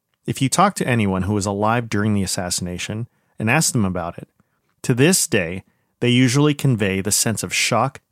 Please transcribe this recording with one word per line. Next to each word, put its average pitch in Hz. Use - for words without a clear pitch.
If -
you 135
talk 190
to -
anyone 101
who 101
was 101
alive 107
during 104
the 101
assassination 90
and 110
ask 156
them 113
about 87
it, -
to 131
this 151
day, 92
they 120
usually 131
convey 101
the 101
sense -
of 90
shock 123